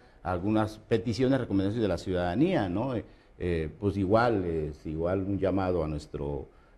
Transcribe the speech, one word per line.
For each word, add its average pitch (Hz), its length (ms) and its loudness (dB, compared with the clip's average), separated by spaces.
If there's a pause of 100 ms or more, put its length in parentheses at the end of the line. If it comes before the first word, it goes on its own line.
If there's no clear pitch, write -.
(220)
algunas 104 560 0
peticiones, 123 600 2
recomendaciones 101 420 0
de 104 60 2
la 85 100 0
ciudadanía, 98 720 0
¿no? 117 260 -2
Eh, 98 100 -6 (340)
eh, 82 320 -2 (100)
pues 98 160 0
igual, 104 480 2
eh, 80 240 -2
es 76 180 -12
igual 85 360 -2
un 98 160 -2
llamado 92 440 0
a 78 60 -2
nuestro, 73 580 -6 (320)